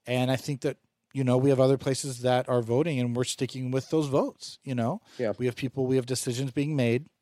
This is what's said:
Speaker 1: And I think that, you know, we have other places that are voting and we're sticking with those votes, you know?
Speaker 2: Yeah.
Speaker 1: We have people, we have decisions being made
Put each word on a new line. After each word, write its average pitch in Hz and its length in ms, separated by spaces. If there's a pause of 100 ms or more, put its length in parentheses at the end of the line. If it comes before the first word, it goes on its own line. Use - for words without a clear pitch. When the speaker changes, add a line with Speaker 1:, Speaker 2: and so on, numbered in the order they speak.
Speaker 1:
And 127 240
I 131 60
think 139 260
that, 143 140 (380)
you 135 100
know, 123 140
we 135 100
have 135 120
other 131 180
places 131 420
that 127 260
are 123 140
voting 127 400
and 120 160
we're 123 80
sticking 127 460
with 127 180
those 156 180
votes, 151 560
you 135 120
know? 123 260 (180)
Speaker 2:
Yeah. 110 200
Speaker 1:
We 123 80
have 120 100
people, 131 300
we 131 100
have 123 100
decisions 127 460
being 147 240
made 123 300 (160)